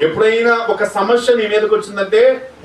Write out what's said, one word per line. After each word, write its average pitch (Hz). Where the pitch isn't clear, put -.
ఎప్పుడైనా 226
ఒక 208
సమస్య 233
నీ 214
మీదకి 214
వచ్చిందంటే, 214